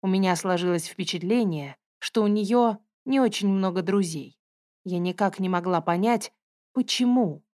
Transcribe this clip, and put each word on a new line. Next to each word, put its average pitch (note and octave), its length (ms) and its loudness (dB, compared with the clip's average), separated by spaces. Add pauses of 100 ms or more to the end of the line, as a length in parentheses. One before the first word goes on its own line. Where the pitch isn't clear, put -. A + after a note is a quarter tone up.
У F#3+ 60 -2
меня F#3+ 260 2
сложилось F3 520 -2
впечатление, F3 880 -2 (240)
что - 220 -2
у G#3 40 2
неё G#3+ 520 2 (260)
не C4+ 160 2
очень G#3 280 2
много F#3+ 340 0
друзей. E3+ 540 -2 (480)
Я F3+ 140 -2
никак F#3 400 0
не F#3+ 100 -2
могла F3+ 320 0
понять, G3+ 520 0 (400)
почему. B3 800 0